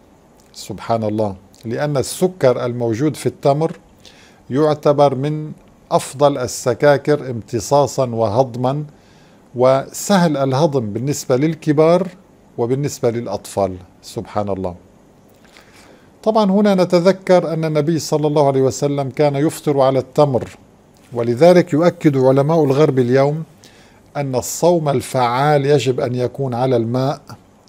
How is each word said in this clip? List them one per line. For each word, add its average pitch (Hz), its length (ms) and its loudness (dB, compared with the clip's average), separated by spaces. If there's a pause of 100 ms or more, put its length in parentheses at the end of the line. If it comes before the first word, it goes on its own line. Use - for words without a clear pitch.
(560)
سبحان 110 480 -6
الله، 107 320 -2 (300)
لأن 139 320 -4
السكر 127 680 0
الموجود 120 500 -2
في - 100 -10
التمر 147 460 -2 (800)
يعتبر 143 640 2
من 151 360 -6 (400)
أفضل 143 460 0
السكاكر 135 920 0
امتصاصًا 123 760 -2
وهضمًا، 120 760 -2 (720)
وسهل 139 840 0
الهضم 135 560 0
بالنسبة 131 420 -4
للكبار 160 720 0 (500)
وبالنسبة 127 520 -2
للأطفال، 101 680 -6 (260)
سبحان 104 480 -8
الله. 92 260 -6 (1500)
طبعًا 214 280 2
هنا 202 240 4
نتذكر 180 800 2
أن 160 120 -4
النبي 156 340 0
صلى 151 280 -2
الله 147 200 2
عليه 135 140 2
وسلم 139 480 -2
كان 147 260 0
يفطر 147 440 -2
على 135 200 4
التمر، 127 580 0 (560)
ولذلك 127 600 4
يؤكد 160 440 0
علماء 139 460 4
الغرب 135 360 2
اليوم 139 440 2 (720)
أن 139 180 -6
الصوم 160 540 0
الفعال 135 760 0
يجب 131 340 2
أن 123 160 -2
يكون 123 380 -4
على 127 220 0
الماء 127 460 -2 (460)